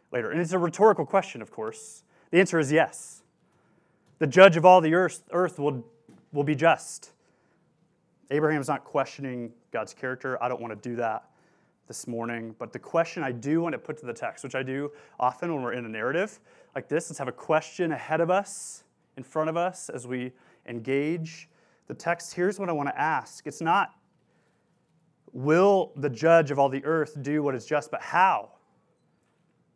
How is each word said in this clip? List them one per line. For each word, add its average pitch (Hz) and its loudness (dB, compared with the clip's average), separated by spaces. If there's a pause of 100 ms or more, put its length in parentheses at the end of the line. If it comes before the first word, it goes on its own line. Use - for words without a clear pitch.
(100)
later. 113 -4
And 165 -2
it's 170 -2
a 185 0
rhetorical 180 4
question, 185 -2
of - -16
course. - -12 (260)
The 170 6
answer 170 2
is 143 0
yes. - -2 (960)
The 160 0
judge 180 10
of 160 4
all 185 12
the 160 2
earth, 180 0
earth 175 -2
will, 143 -2 (480)
will 143 -2
be 147 0
just. - 0 (1200)
Abraham's 151 0
not 143 -4
questioning 131 -6 (200)
God's 110 -6
character. 127 -6
I 123 0
don't 123 -4
want 113 -10
to 104 -12
do 117 -6
that 113 -4 (580)
this - -14
morning. 117 -8
But 117 -12
the 117 -12
question 165 -2
I 135 -4
do 139 -2
want 165 -4
to 117 -8
put 151 -12
to 131 -18
the 117 -8
text, - -10
which 131 -10
I 135 -4
do 135 -6 (300)
often 127 -2
when 139 -4
we're 120 -4
in 123 -8
a 113 -12
narrative 131 -4 (340)
like 135 -10
this, 165 -4
let's 156 -14
have 131 -6
a - -6
question 160 -2
ahead 156 -2
of 170 0
us, - -6 (340)
in 135 -12
front 160 -4
of 160 -4
us, 180 -4
as 123 -12
we 127 -8 (340)
engage 139 -4 (380)
the - -12
text. - -6
Here's 190 -2
what 196 -6
I 170 -4
want 143 -2
to - -6
ask. 147 -4
It's 139 -12
not, 170 0 (1400)
"Will 175 4
the 143 -4
judge 156 4
of 139 0
all 139 4
the 131 -4
earth 151 -2
do 147 -2
what 135 -2
is 120 -8
just?" - -4
but - -8
"How?" 170 2 (1300)